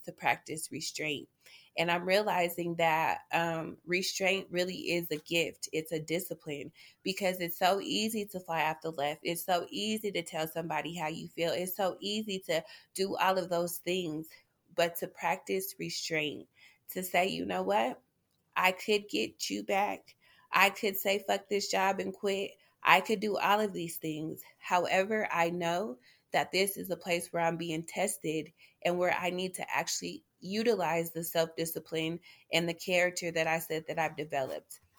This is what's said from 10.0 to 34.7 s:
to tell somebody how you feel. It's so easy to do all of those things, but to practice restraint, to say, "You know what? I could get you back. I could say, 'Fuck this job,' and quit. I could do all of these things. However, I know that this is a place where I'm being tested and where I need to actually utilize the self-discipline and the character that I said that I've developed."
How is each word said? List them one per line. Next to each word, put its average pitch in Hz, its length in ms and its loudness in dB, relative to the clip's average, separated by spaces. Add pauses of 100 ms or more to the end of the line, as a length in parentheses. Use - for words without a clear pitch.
to 170 100 -2
tell 160 240 -4
somebody 165 480 -4
how 160 140 -4
you 165 180 -8
feel. 170 240 -2
It's 180 240 -2
so 190 240 0
easy 208 480 -4
to 165 160 0 (320)
do 190 220 0
all 190 200 4
of 185 120 -2
those 175 280 0
things, 165 500 -4 (460)
but 170 260 2
to 180 80 -4
practice 190 720 -4
restraint, 151 680 -4 (460)
to 185 100 -4
say, 185 240 2
"You 170 180 -2
know 185 160 -2
what? 208 400 0 (540)
I 185 160 6
could 208 380 0
get - 400 -4
you 208 140 -2
back. 202 520 -2 (380)
I 190 160 8
could 196 260 0
say, 202 320 0
'Fuck 196 220 0
this 202 200 0
job,' 190 300 2
and 190 140 -4
quit. 196 380 -2 (300)
I 175 200 8
could 208 180 0
do 208 180 0
all 202 220 4
of 208 140 0
these 170 240 -6
things. 156 440 -4 (180)
However, 190 680 2
I 170 200 2
know 175 480 -2 (340)
that 151 220 0
this 196 240 2
is 190 120 -8
a 175 60 -2
place 170 380 -2
where 170 100 2
I'm 165 140 2
being 165 260 -4
tested 165 680 -2 (300)
and 175 140 2
where 180 160 2
I 180 160 0
need 185 260 -2
to - 140 -8
actually 175 540 -4 (160)
utilize 180 720 2
the 165 120 -6
self-discipline 165 960 -2 (340)
and 170 160 4
the 170 40 0
character 180 580 2
that 160 160 2
I 160 120 2
said 160 280 -2
that 160 120 -2
I've 156 160 0
developed." 139 640 -4 (200)